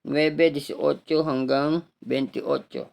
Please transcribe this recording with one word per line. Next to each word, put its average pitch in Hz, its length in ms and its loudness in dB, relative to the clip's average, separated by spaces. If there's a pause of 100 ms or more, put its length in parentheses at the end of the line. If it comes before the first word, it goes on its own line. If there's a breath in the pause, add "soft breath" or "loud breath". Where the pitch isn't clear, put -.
nuebe 151 480 2
dieciocho 147 800 -2
hanggang 139 560 0 (160)
twenty-eight. - 920 -4